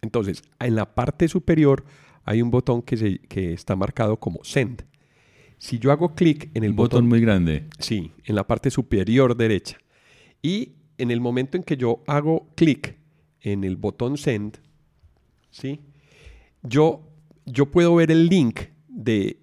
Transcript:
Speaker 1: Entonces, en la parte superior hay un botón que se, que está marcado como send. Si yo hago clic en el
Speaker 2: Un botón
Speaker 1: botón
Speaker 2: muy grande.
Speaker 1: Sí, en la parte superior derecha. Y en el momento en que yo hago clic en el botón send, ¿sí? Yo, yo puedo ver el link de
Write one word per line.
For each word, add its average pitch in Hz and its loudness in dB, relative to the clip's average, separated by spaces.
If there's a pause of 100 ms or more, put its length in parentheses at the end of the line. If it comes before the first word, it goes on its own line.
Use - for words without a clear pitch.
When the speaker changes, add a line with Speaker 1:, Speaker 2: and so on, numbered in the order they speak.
Speaker 1:
Entonces, 107 -4 (160)
en 120 0
la 107 -4
parte 151 -2
superior 156 2 (400)
hay 110 0
un 120 0
botón 123 0
que 120 -6
se, 104 -2
que 90 -6
está - -4
marcado 107 -2
como - -8
send. 135 -4 (760)
Si - -8
yo 131 2
hago 160 -2
clic 156 0
en 110 -2
el 104 0
Speaker 2:
Un 104 0
botón 120 2
Speaker 1:
botón - 4
Speaker 2:
muy 117 4
grande. 87 2 (120)
Speaker 1:
Sí, 95 -6 (140)
en 104 -2
la 98 -2
parte 117 -2
superior 120 2
derecha. 110 -2 (640)
Y 196 -4 (240)
en 123 -4
el 120 0
momento 123 -4
en 180 -4
que 151 -4
yo 117 -2
hago 147 -2
clic - 0 (420)
en 101 -4
el 92 -4
botón 120 -6
send, 104 -6 (920)
¿sí? 139 -10 (840)
Yo, 147 0 (380)
yo 139 0
puedo 170 6
ver 165 4
el 165 6
link 143 2 (300)
de 110 -2